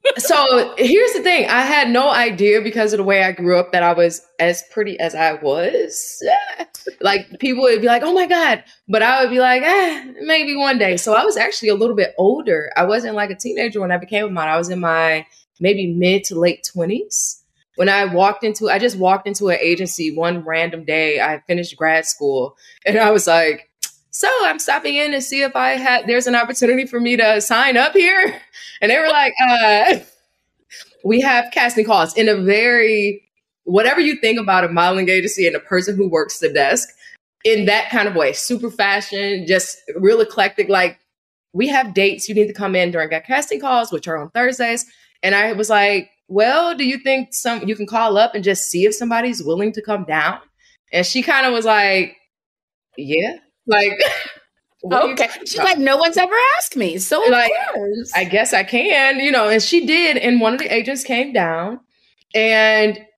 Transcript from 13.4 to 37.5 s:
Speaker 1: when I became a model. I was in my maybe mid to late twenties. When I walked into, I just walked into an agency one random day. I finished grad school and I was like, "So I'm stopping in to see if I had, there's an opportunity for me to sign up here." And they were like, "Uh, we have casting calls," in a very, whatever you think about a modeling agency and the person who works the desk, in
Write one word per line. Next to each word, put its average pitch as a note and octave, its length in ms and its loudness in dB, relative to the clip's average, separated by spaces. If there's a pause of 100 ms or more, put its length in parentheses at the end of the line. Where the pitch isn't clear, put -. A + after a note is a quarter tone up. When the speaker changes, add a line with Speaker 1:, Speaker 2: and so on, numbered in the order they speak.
Speaker 1:
when F3+ 120 -4
I F3+ 60 0
became G#3 280 -4
a G3+ 60 -6
model. D#3+ 240 -2
I - 20 0
was F3 120 -4
in F3+ 100 -6
my D#3+ 440 0 (360)
maybe G3 340 0
mid F3+ 320 2
to E3+ 140 -6
late F3 320 0
twenties. G#3 720 -6 (320)
When F#3 120 2
I G3 180 2
walked F#3+ 380 0
into, G#3+ 280 -4
I G3 80 2
just A#3 180 -2
walked F#3 300 0
into G3+ 220 -2
an E3+ 120 0
agency E3+ 540 -2
one E3+ 280 -4
random E3 400 -4
day. D#3 380 -2
I D3 240 -4
finished F3 320 -6
grad D#3+ 300 0
school C3+ 500 -4 (260)
and G#3 140 0
I G#3+ 140 4
was G3+ 160 2
like, E3 420 2 (400)
"So - 180 -4 (180)
I'm D#4+ 120 -2
stopping D4 380 -4
in D4 160 -2
to C4+ 100 -4
see C#4 220 -4
if C4+ 120 -4
I C4 180 0
had, C4 340 0
there's B3 180 0
an B3 100 0
opportunity B3 520 0
for A#3+ 120 -6
me A#3+ 160 0
to G#3+ 260 4
sign A#3+ 360 2
up D4+ 160 2
here." F#4+ 480 2 (400)
And G#3 80 2
they B3+ 80 4
were D#4+ 120 2
like, C#4+ 240 2 (140)
"Uh, A#3 520 4 (1040)
we A3+ 180 2
have B3 300 2
casting A#3+ 340 0
calls," F#3+ 320 0
in A3 100 2
a G#3+ 80 4
very, G#3+ 840 2 (420)
whatever A3+ 380 2
you D4 140 0
think A3+ 240 0
about F#3+ 240 2
a E3+ 60 -2
modeling F3+ 400 0
agency F#3 360 0
and D#3 100 0
the D3 40 -4
person F#3+ 360 -2
who F#3+ 140 0
works D#3+ 300 -2
the D#3 100 0
desk, C#3+ 400 0 (540)
in G#3+ 220 2